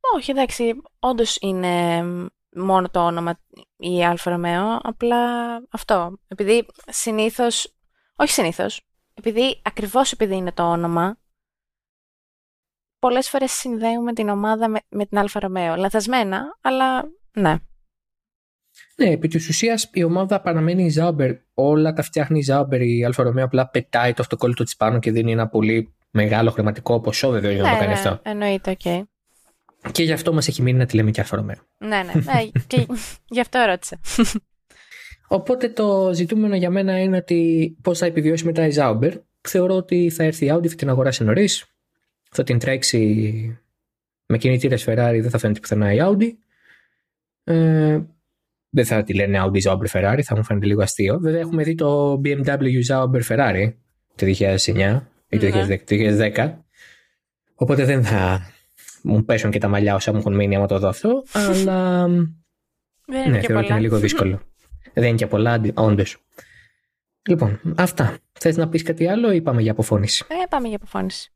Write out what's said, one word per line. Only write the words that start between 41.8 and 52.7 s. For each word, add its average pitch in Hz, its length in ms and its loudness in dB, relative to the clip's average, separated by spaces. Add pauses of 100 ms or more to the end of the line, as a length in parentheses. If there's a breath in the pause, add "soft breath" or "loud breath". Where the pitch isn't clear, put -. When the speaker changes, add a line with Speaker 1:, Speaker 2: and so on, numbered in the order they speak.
Speaker 2:
θα - 120 -2
την 123 160 0
τρέξει 110 1000 0 (680)
με 113 120 0
κινητήρες 127 500 2
Ferrari, 117 340 2
δεν 120 80 0
θα 117 80 0
φαίνεται 107 220 0
πουθενά 104 320 0
η 110 80 4
Audi. 208 300 2 (1120 soft breath)
Ε, 160 560 2 (720)
δεν 131 140 4
θα 110 180 2
τη 101 120 -4
λένε 98 300 2
Audi 98 260 2
Zauber 95 220 0
Ferrari, 101 300 2
θα 110 140 -2
μου 107 80 0
φαίνεται 101 220 0
λίγο 104 160 2
αστείο. 101 360 0
Βέβαια, 165 220 0
έχουμε 165 220 -2
δει 160 120 0
το 143 500 2
B - 20 0
M 139 180 -2
W 135 360 2 (100)